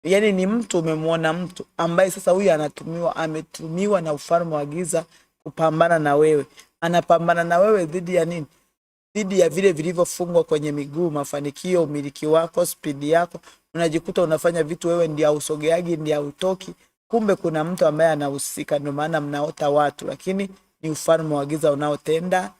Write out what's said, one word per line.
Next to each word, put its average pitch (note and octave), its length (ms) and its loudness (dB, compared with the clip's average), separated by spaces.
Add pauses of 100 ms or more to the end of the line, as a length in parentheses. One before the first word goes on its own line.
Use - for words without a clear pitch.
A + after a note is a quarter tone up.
Yaani G#3 280 2
ni F#3 160 0
mtu, A3 320 -2
umemwona D#3+ 540 0
mtu F3 320 -10 (120)
ambaye E3+ 340 2
sasa F#3+ 200 -2
huyu F#3+ 220 4
anatumiwa, D#3+ 640 -4
ametumiwa E3 880 -4
na D#3+ 120 -4
ufalme E3 420 -2
wa D3 100 -2
giza E3 400 -4 (380)
kupambana D#3+ 560 2
na D3 160 2
wewe. D3+ 300 4 (360)
Anapambana E3+ 640 2
na E3+ 160 2
wewe G3+ 260 4
dhidi F3 300 -4
ya E3 100 4
nini? E3 200 -6 (680)
Dhidi G3 240 0
ya E3+ 100 6
vile F#3+ 220 4
vilivyofungwa E3+ 720 0
kwenye D3+ 280 -2
miguu, D3 400 -4
mafanikio, D3 720 -2
umiliki D3 440 -6
wako, E3 380 2
spidi C#3+ 460 -6
yako. E3+ 280 0 (340)
Unajikuta E3 480 -2
unafanya E3 420 2
vitu E3 240 -4
wewe E3+ 200 2
ndio D3+ 200 0
hausogeagi, D#3 720 0
ndio D3+ 180 -2
hautoki. F3 580 -4 (340)
Kumbe A3 280 2
kuna D#3 280 -2
mtu F3 240 0
ambaye D#3 240 4
anahusika, C#3+ 680 -4
ndio C#3+ 120 -6
maana D3+ 300 -2
mnaota D3 480 -4
watu, D3 380 0
lakini F#3+ 420 -4 (320)
ni D#3+ 80 -6
ufalme D#3 460 0
wa C#3 100 -2
giza D3+ 260 0
unaotenda D#3+ 880 -2